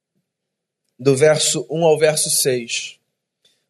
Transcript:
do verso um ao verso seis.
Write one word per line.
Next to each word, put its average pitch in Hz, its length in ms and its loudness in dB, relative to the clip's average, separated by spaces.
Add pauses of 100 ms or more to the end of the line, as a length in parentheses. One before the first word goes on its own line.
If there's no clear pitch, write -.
(1000)
do 135 160 2
verso 151 560 2
um 165 140 -2
ao 156 140 4
verso 156 320 0
seis. - 680 -4 (720)